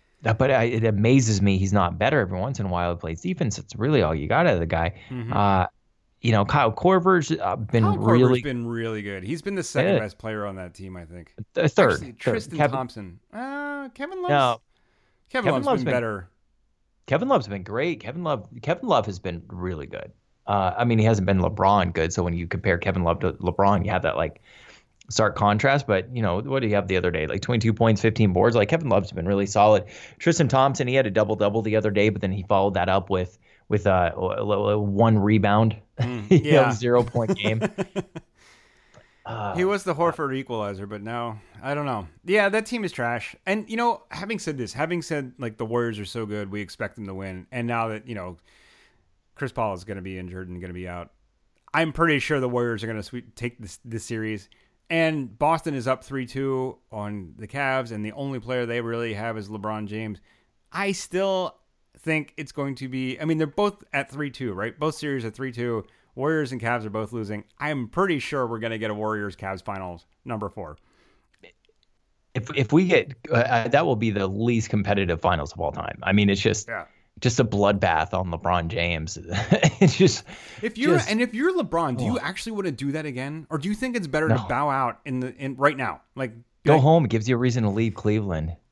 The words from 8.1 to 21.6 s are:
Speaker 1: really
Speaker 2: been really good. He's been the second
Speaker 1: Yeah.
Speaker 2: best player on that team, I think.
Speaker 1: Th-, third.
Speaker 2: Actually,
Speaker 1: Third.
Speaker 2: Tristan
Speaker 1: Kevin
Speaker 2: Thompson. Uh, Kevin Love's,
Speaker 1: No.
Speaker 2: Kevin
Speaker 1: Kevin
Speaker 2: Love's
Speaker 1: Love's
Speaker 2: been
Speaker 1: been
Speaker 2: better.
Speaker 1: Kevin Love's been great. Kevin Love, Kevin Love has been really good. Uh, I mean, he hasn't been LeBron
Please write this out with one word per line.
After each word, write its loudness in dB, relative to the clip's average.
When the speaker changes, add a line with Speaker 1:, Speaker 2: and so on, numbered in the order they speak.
Speaker 1:
really 6
Speaker 2:
been -4
really -4
good. -8
He's -6
been -6
the -4
second 0
Speaker 1:
Yeah. 2
Speaker 2:
best -8
player -6
on -8
that -12
team, -14
I -14
think. -20
Speaker 1:
Th-, 2
third. 6
Speaker 2:
Actually, -4
Speaker 1:
Third. -20
Speaker 2:
Tristan -2
Speaker 1:
Kevin 2
Speaker 2:
Thompson. -10
Uh, -10
Kevin -10
Love's, -4
Speaker 1:
No. 2
Speaker 2:
Kevin -4
Speaker 1:
Kevin 2
Speaker 2:
Love's -2
Speaker 1:
Love's 2
Speaker 2:
been -4
Speaker 1:
been -2
Speaker 2:
better. -4
Speaker 1:
Kevin 0
Love's 2
been -8
great. -4
Kevin -10
Love, -4
Kevin -2
Love 4
has -6
been -8
really -8
good. -12
Uh, 0
I 0
mean, 4
he 6
hasn't 4
been 4
LeBron 4